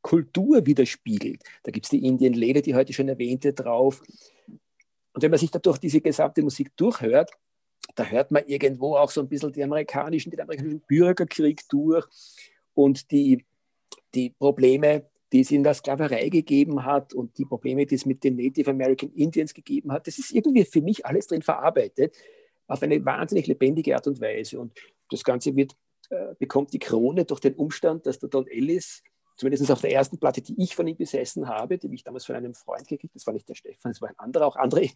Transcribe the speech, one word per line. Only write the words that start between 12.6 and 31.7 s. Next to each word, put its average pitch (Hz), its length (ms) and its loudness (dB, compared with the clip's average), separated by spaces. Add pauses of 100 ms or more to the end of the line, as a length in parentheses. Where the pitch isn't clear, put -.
und 139 340 4
die, 143 340 4 (680)
die 123 160 -2
Probleme, 139 800 2 (240)
die 131 80 8
es 131 80 -2
in 143 140 4
der 147 100 4
Sklaverei 139 560 -2
gegeben 143 560 2
hat 139 300 -2
und 123 240 -8
die 139 60 -4
Probleme, 131 420 -2
die 139 80 0
es 127 100 -4
mit 135 180 -2
den 131 120 2
Native 135 340 -2
American 131 440 0
Indians 156 420 -2
gegeben - 360 -6
hat. 143 140 -4
Das - 140 -10
ist - 120 -10
irgendwie 247 340 4
für - 160 2
mich 190 240 -2
alles - 200 -2
drin 165 160 -4
verarbeitet 139 720 0 (520)
auf - 160 -6
eine 147 200 0
wahnsinnig 151 440 -2
lebendige 139 480 0
Art 123 100 -4
und 139 160 -2
Weise. 110 380 -6
Und 120 120 -12 (380)
das - 140 -8
Ganze 127 320 -2
wird, 135 200 0 (360)
äh, - 260 -8
bekommt - 360 -2
die - 60 -6
Krone 139 460 0
durch 139 140 -4
den 139 160 0
Umstand, 160 500 -2
dass 131 140 -4
der 139 100 -10
Don 135 160 0
Ellis, 147 560 -4 (340)
zumindest 139 340 0
auf 139 120 2
der 135 100 -2
ersten 139 260 0
Platte, 139 240 0
die - 160 -8
ich 180 180 -2
von 165 120 -2
ihm 165 100 -6
besessen 139 500 -6
habe, 117 300 -4